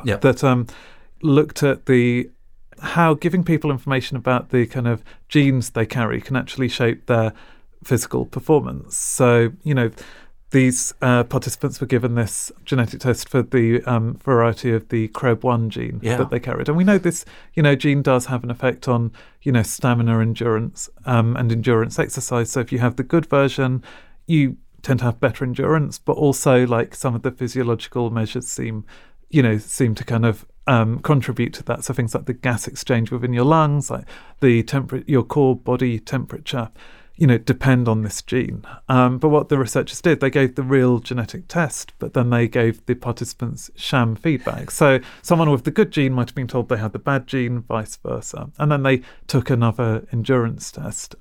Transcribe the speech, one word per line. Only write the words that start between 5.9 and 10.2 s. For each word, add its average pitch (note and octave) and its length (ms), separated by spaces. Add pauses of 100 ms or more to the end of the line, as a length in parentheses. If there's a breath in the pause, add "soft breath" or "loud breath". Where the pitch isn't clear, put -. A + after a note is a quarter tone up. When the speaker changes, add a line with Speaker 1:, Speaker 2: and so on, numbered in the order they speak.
Speaker 2:
can C3 160
actually B2+ 320
shape A#2+ 380
their A2+ 260 (500 soft breath)
physical B2 420
performance. C3 720
So, A#2+ 560 (100)
you D3+ 140
know, A#2+ 160 (600 loud breath)